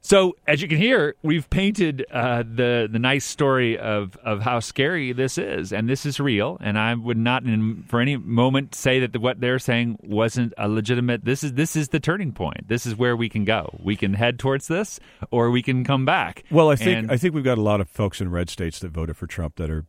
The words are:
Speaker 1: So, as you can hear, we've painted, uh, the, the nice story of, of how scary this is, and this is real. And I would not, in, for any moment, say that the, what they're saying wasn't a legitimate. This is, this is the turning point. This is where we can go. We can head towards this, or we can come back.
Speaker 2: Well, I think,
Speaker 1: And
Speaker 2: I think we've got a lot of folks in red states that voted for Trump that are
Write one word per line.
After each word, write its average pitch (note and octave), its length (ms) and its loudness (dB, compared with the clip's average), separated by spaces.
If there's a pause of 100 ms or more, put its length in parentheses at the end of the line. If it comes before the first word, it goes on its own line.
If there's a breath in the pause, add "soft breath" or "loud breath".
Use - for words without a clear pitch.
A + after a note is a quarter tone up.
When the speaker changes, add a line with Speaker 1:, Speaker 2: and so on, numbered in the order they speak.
Speaker 1:
So, F#3+ 340 4 (100)
as D3 160 2
you G3 60 -6
can D3+ 100 2
hear, G3 460 2
we've D#3 260 0
painted, F#3 640 0
uh, A#2+ 320 0
the, A#2 480 0
the A2+ 80 0
nice C3 260 2
story B2+ 500 2
of, G#2 420 -4
of G#2+ 260 -4
how B2 160 0
scary C#3 540 -2
this C3 260 -2
is, G2 340 -4
and A2 160 0
this C3+ 160 -2
is C#3+ 140 -4
real. C#3 420 0
And G#2 160 -2
I A2+ 160 0
would A#2 240 -2
not, B2 260 0
in, A2 440 0
for A#2 120 0
any C#3 160 2
moment, B2+ 600 2
say C3 240 2
that A#2+ 140 -2
the, A#2+ 60 -4
what A#2+ 220 -2
they're B2+ 160 0
saying A#2+ 460 0
wasn't A2+ 560 0
a G#2 100 0
legitimate. A#2+ 560 0
This C3+ 180 -2
is, C#3 100 -4
this D3+ 220 -2
is D3+ 120 0
the D#3 120 0
turning E3 340 -2
point. - 340 -6
This A#2+ 180 -2
is A2+ 100 -4
where A#2+ 220 2
we A#2 120 -2
can G#2+ 160 -2
go. G#2 360 0
We G2 140 0
can G2 180 0
head A#2+ 240 2
towards C3+ 300 -2
this, F#3+ 320 -4 (320 loud breath)
or A#2+ 180 2
we B2 140 2
can B2+ 200 0
come C3 220 2
back. D3 460 0
Speaker 2:
Well, D#3 180 8
I C#3+ 60 6
think, A2+ 240 2
Speaker 1:
And A2 120 -2
Speaker 2:
I B2+ 60 2
think E3+ 160 0
we've D3 100 -2
got B2+ 140 2
a G#2+ 60 2
lot G#2 180 4
of - 80 -4
folks G#2 320 -2
in F2+ 80 -2
red F2 220 -2
states E2+ 300 -6
that F2+ 100 -10
voted D#2+ 260 -4
for F2 80 -8
Trump D#2+ 300 -6
that D#2 160 -4
are D#2 180 -4